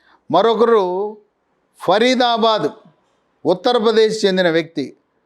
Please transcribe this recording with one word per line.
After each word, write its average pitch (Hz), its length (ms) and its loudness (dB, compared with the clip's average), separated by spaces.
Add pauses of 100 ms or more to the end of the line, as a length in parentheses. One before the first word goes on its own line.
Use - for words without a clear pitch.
(320)
మరొకరు 214 840 0 (600)
ఫరీదాబాద్ 226 920 0 (760)
ఉత్తరప్రదేశ్ 220 800 0
చెందిన 185 240 0
వ్యక్తి 160 480 -4 (280)